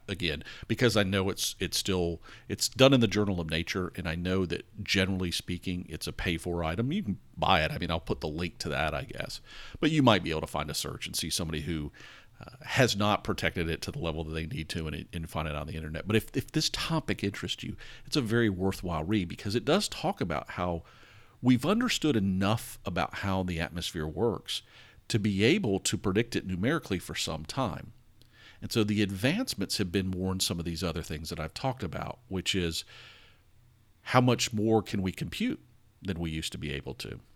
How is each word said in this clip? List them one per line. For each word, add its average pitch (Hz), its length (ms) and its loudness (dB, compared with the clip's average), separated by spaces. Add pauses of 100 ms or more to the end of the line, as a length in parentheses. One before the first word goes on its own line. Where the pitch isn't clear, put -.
again, 85 360 -2 (240)
because 113 280 4
I 104 60 6
know 95 260 2
it's, - 300 -2
it's - 180 -2
still, 85 460 0 (260)
it's - 200 -2
done 135 260 8
in 127 60 8
the 117 80 6
Journal 98 320 2
of 80 100 -2
Nature, 85 460 -2
and 85 120 -4
I 80 60 0
know 90 320 2
that 85 180 -4 (180)
generally 92 500 2
speaking, 90 580 -4
it's 78 160 -8
a 78 60 -4
pay-for 85 520 -2
item. 113 280 0
You 208 100 -2
can 101 160 -2 (180)
buy 85 260 6
it. 78 100 2
I 76 60 -6
mean, 82 120 -2
I'll 82 100 0
put - 200 -4
the 80 80 -2
link 82 300 -4
to - 120 -6
that, 73 240 0
I 69 80 -4
guess, - 380 -10 (400)
but 156 100 4
you 156 120 6
might 107 200 8
be 82 80 -2
able 78 120 0
to 80 40 -4
find 73 240 -4
a 73 40 -6
search - 320 -6
and - 100 -8
see 85 120 -2
somebody 80 340 -2
who, 76 280 -2 (500)
uh, - 100 -16 (120)
has - 340 4
not 104 280 2
protected 87 440 0
it 82 140 -2
to - 80 -6
the - 80 -8
level 82 260 -2
that 78 80 -6
they 80 140 -4
need 80 240 -6
to 80 160 -4
and, 78 260 -6
and 82 160 -6
find 80 200 -4
it 73 80 -4
on 76 100 -6
the 76 80 -6
internet. 78 320 -6
But 107 100 4
if, - 180 0
if - 180 -4
this - 180 0
topic - 540 -2
interests - 400 -4
you, - 120 -8 (300)
it's - 100 -2
a 147 60 4
very 117 260 4
worthwhile 90 560 0
read 92 240 2
because 101 260 -4
it 123 100 0
does 190 240 2
talk - 320 -4
about 78 300 -2
how 87 340 -2 (580)
we've 123 240 6
understood 208 500 2
enough 98 680 2
about 87 300 -2
how 95 260 0
the 90 180 -2
atmosphere 80 460 -4
works - 560 -2 (440)
to 117 120 0
be 98 260 4
able 123 340 4
to - 200 0
predict 101 360 0
it - 120 -2
numerically 95 520 0
for - 160 -8
some 80 300 -4
time. - 480 -4 (720)
And 104 100 -8
so 117 100 4
the 104 200 4
advancements 104 720 0
have 90 160 0
been 95 160 2
more 92 240 0
in 95 80 -2
some 85 180 0
of 85 60 -4
these 82 180 -4
other 82 200 0
things 80 260 -6
that 82 100 -6
I've 80 160 -6
talked 131 280 -4
about, 78 360 -6 (100)
which 92 260 -2
is 85 300 0 (1160)
how 127 200 4
much 123 300 2
more 107 300 4
can 101 200 -4
we 92 100 0
compute - 480 -4 (420)
than 92 160 -4
we 85 120 -2
used 78 220 -4
to - 60 -6
be 73 140 -4
able 69 220 -6
to? - 260 -10 (160)